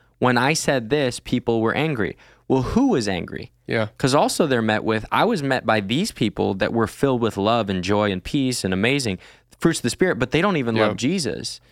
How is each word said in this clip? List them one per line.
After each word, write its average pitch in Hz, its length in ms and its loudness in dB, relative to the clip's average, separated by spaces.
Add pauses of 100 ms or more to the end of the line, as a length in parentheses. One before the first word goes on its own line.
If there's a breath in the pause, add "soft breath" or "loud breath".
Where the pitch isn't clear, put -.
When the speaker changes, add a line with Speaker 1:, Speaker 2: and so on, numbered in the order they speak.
(180 soft breath)
Speaker 1:
when 123 220 2
I 135 140 2
said 131 360 -2
this, 139 300 0
people 117 420 0
were 110 140 0
angry." 131 420 -2 (300 soft breath)
Well, 131 160 2
who 240 240 2
was 135 200 0
angry? - 440 -6 (160)
Speaker 2:
Yeah. 110 200 -2 (120)
Speaker 1:
'Cause 135 160 2
also 175 320 2
they're 123 140 2
met 110 220 0
with, 110 280 -2
I 120 140 2
was 202 180 0
met 131 240 -2
by 110 140 4
these 131 300 -2
people 101 440 -2
that 104 180 -2
were 113 140 2
filled 131 340 0
with 110 160 -2
love 107 320 0
and 92 140 -2
joy 104 280 2
and 92 120 -4
peace 131 400 -2
and 95 100 0
amazing 113 440 0 (400 loud breath)
fruits 165 220 2
of - 40 -16
the 123 60 2
Spirit, 165 300 0
but 127 120 0
they 151 100 2
don't 190 160 2
even 117 180 0
Speaker 2:
Yep. 110 120 4
Speaker 1:
love 101 100 -2
Jesus. 127 640 -4 (120)